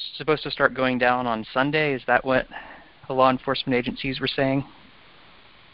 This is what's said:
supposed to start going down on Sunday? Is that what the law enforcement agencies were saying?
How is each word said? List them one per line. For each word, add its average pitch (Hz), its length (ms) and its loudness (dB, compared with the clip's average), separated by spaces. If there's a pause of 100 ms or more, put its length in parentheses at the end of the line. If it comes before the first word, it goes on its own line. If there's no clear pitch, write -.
(180)
supposed 147 260 -2
to 143 80 -8
start 135 220 2
going 127 240 0
down 123 300 2
on 110 260 -2
Sunday? 147 400 2
Is 123 140 -4
that 123 180 4
what 131 200 2 (640)
the 135 60 -6
law 131 160 6
enforcement 127 480 -2
agencies 123 420 -4
were 139 80 -4
saying? 135 380 0 (1080)